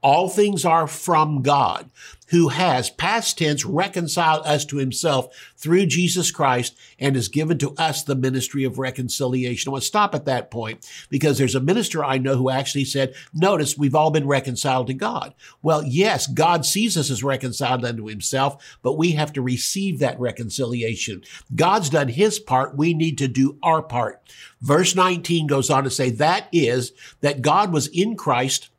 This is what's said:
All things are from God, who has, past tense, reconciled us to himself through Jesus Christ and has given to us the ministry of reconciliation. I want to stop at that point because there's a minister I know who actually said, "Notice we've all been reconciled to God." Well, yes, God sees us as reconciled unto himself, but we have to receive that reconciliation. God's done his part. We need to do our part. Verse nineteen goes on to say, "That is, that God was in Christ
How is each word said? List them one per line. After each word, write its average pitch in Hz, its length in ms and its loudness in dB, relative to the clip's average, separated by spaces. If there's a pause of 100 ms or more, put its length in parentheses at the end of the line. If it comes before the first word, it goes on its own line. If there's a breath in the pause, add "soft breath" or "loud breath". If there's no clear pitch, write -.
All 160 280 4
things 202 360 2
are 160 220 4
from 151 560 0
God, 135 480 2 (380 loud breath)
who 170 180 6
has, 135 420 0
past 208 480 -2
tense, 151 280 -2
reconciled 165 800 0
us 147 200 0
to 143 120 -6
himself 135 500 0 (300 loud breath)
through 180 280 2
Jesus 175 460 0
Christ 127 420 0 (240 loud breath)
and 139 180 0
has 110 120 0
given 156 320 0
to 139 180 -2
us 156 240 0
the 139 140 -2
ministry 131 480 -2
of 120 160 -4
reconciliation. 127 920 -4
I 135 40 -4
want 135 100 -6
to - 40 -4
stop 202 280 0
at 139 100 -6
that - 240 -2
point 113 400 -10 (200 loud breath)
because 143 280 2
there's 127 160 0
a 131 60 0
minister 165 440 0
I 135 140 0
know 135 180 0
who 127 140 2
actually 135 360 -2
said, 135 280 -2 (200 loud breath)
"Notice 170 440 2
we've 139 160 2
all 156 160 4
been 151 160 0
reconciled 127 600 -2
to 131 60 -4
God." 214 420 -6 (260 loud breath)
Well, 151 240 2
yes, 160 400 2
God 156 400 2
sees 202 320 0
us 143 140 -2
as 117 120 -4
reconciled 127 640 -2
unto 113 220 -6
himself, 131 500 -2 (240 loud breath)
but 131 160 0
we 170 140 2
have 151 220 -2
to 135 80 -4
receive 131 580 -2
that 131 200 0
reconciliation. 117 1040 -6 (320 loud breath)
God's 175 340 2
done 143 180 2
his 196 320 0
part. 135 380 0
We 165 180 2
need 160 240 -2
to 139 80 0
do 135 340 0
our 160 220 2
part. 120 360 -4 (420 loud breath)
Verse 165 340 2
nineteen 175 500 2
goes 139 240 0
on 139 140 4
to 131 60 -2
say, 131 200 0
"That 151 420 0
is, 123 400 2 (300 loud breath)
that 143 200 0
God 175 320 2
was 147 140 0
in 208 280 0
Christ 131 640 -2